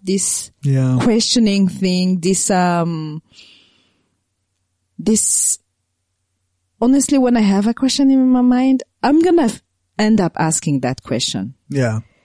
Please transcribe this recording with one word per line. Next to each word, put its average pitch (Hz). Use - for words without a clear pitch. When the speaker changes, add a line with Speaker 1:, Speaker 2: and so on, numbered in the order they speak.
Speaker 1:
this -
Speaker 2:
Yeah. 131
Speaker 1:
questioning 214
thing, 185
this, 180
um, 170
this, -
honestly, 269
when 247
I 233
have 202
a 233
question 269
in 262
my 254
mind, 254
I'm 285
gonna 339
f-, -
end 214
up 170
asking 160
that 123
question. 117
Speaker 2:
Yeah. 120